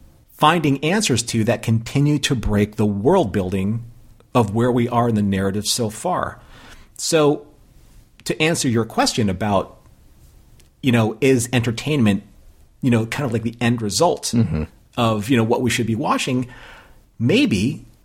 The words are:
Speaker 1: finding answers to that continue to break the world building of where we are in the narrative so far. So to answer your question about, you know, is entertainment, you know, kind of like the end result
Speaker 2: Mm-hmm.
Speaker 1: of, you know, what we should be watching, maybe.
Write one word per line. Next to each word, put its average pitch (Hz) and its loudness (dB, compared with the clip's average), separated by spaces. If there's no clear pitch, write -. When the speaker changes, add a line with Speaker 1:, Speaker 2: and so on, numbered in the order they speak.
Speaker 1:
finding 151 2
answers 170 0
to 113 -2
that 107 0
continue 139 0
to 143 -2
break 104 0
the 110 0
world 107 2
building 98 -2
of 104 2
where 120 2
we 120 2
are 120 0
in 113 2
the 104 2
narrative 98 -2
so 113 -2
far. - -4
So 151 0
to - -4
answer 156 0
your 110 0
question 117 -2
about, 95 -2
you 135 2
know, 113 2
is 131 2
entertainment, 117 0
you 135 2
know, 113 2
kind 143 -6
of 117 -4
like 110 -2
the 113 -6
end 117 0
result 110 -2
Speaker 2:
Mm-hmm. 80 0
Speaker 1:
of, 110 0
you 131 4
know, 113 4
what 113 0
we 123 0
should 113 -2
be 110 -2
watching, 135 -2
maybe. 139 0